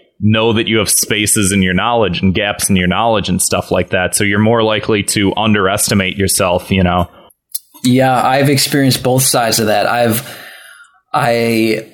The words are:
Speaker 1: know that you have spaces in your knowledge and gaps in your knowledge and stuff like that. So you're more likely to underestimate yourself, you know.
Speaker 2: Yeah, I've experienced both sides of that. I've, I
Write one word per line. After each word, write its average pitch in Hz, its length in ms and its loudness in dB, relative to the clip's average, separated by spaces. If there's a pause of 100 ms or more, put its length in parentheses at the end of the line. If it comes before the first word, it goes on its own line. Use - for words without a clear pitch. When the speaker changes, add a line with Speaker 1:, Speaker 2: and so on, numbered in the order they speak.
(240)
Speaker 1:
know 110 300 2
that 117 140 0
you 110 100 2
have 101 120 2
spaces 107 640 0
in 98 120 2
your 92 100 0
knowledge 104 480 0
and 95 140 2
gaps 101 340 -2
in 101 60 2
your 90 120 0
knowledge 104 400 0
and 92 140 -2
stuff - 300 -2
like 92 180 -2
that. 90 260 -2
So - 80 -2
you're 101 160 -2
more 113 240 2
likely 107 420 0
to 98 300 0
underestimate 101 800 0
yourself, 92 560 0
you 95 120 2
know. 87 260 0 (720)
Speaker 2:
Yeah, 127 400 2
I've 135 240 2
experienced 135 540 0
both 131 220 0
sides 117 340 0
of 113 80 0
that. 104 220 0
I've, 117 340 0 (920)
I 117 800 0